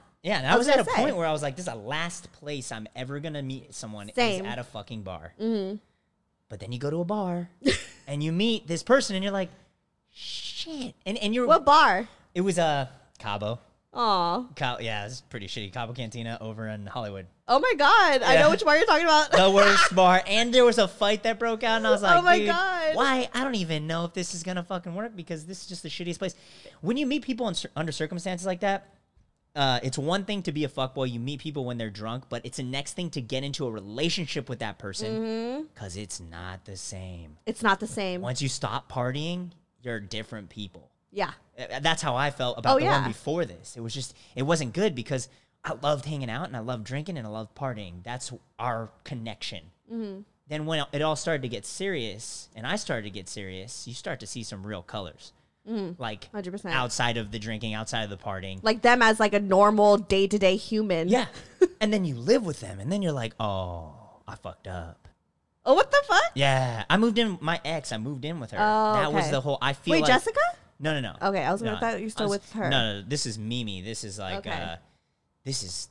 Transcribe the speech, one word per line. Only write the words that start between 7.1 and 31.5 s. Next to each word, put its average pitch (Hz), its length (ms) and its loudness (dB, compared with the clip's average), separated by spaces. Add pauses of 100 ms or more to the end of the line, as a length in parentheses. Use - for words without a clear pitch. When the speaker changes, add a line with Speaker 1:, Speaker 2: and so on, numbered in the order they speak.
Speaker 2:
<laughs> - 460 -2
Speaker 1:
and 147 140 -4
you 160 120 -2
meet 214 340 0
this 160 160 -4
person 240 320 2
and 190 80 -4
you're 202 80 -2
like, 190 180 -4 (640)
"Shit." - 840 -10 (100)
And, 208 140 -2
and 208 140 0
you're 247 140 2
Speaker 2:
What 311 180 6
bar? 262 420 8 (260)
Speaker 1:
It 180 80 0
was, 180 180 2
uh, 147 280 2 (320)
Cabo. 104 400 -4 (340)
Speaker 2:
Aw. 196 500 2 (120)
Speaker 1:
Ca-, 127 260 -2
yeah, 110 240 -4
it's 123 160 -12
pretty 104 260 -12
shitty. 101 240 -8
Cabo 113 220 -8
Cantina 117 480 -8
over 110 260 -8
in 107 200 -8
Hollywood. 98 400 -8 (200)
Speaker 2:
Oh 254 120 6
my 480 180 2
God. 294 440 6
I 247 120 4
Speaker 1:
Yeah. 311 80 10
Speaker 2:
know 302 80 10
which - 160 2
bar 302 100 6
you're 330 100 6
talking 339 200 6
about. 302 260 6
Speaker 1:
The 190 180 8
worst 196 460 8
Speaker 2:
<laughs> - 0 -
Speaker 1:
bar. 185 320 8
And 226 260 2
there 254 120 10
was 226 120 6
a 202 100 6
fight 208 360 0
that 226 160 0
broke 226 240 -2
out, 226 140 2
and 220 100 0
I 208 40 6
was 202 120 4
Speaker 2:
Oh 196 40 4
Speaker 1:
like, 349 160 8
Speaker 2:
my 359 160 8
Speaker 1:
"Dude, 415 80 0
Speaker 2:
God. 349 480 0
Speaker 1:
why? 262 380 2
I 247 100 -2
don't 269 120 -2
even 160 320 -2
know 165 180 -2
if 170 80 -6
this 175 200 -6
is 165 100 -8
gonna 180 200 -6
fucking 175 300 -8
work 220 220 -8
because 165 300 -10
this 185 160 -12
is - 60 -16
just 180 160 -12
the 160 60 -8
shittiest 175 300 -8
place." 185 160 -6 (460)
When 226 160 0
you 294 80 0
meet 269 180 0
people 240 240 -4
in 180 80 -2
cir-, - 200 -8
under 160 160 -4
circumstances 175 540 -6
like 185 140 -2
that, 196 300 -2 (680)
uh, 135 260 2
it's 131 160 -4
one 170 280 -2
thing 202 180 -4
to 170 80 -4
be 151 140 -2
a 131 40 -2
fuckboy. 131 420 -4
You 117 80 -6
meet 135 200 -6
people 147 260 -6